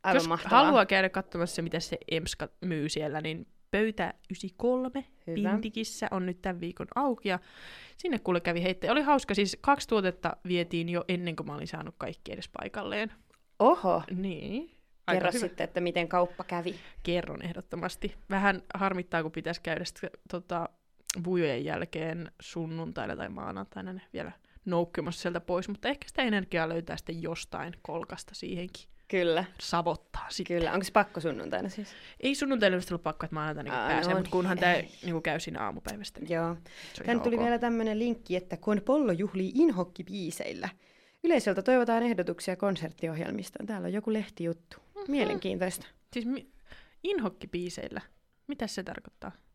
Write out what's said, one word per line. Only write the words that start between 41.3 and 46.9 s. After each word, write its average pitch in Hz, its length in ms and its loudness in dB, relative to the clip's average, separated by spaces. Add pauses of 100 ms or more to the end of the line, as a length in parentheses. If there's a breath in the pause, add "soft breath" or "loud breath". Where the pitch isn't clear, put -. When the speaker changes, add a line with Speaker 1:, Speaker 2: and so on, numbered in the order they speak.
Speaker 1:
toivotaan 233 420 6
ehdotuksia 185 520 0
konserttiohjelmistoon. 185 1120 -2
Täällä 190 180 -4
on 180 80 -2
joku 214 200 0
lehtijuttu. 170 640 -4 (180)
Speaker 2:
Mhm. 392 160 -6
Speaker 1:
Mielenkiintoista. 190 760 0 (260)
Speaker 2:
Siis 233 120 -4
mi-, 254 220 -4 (560 loud breath)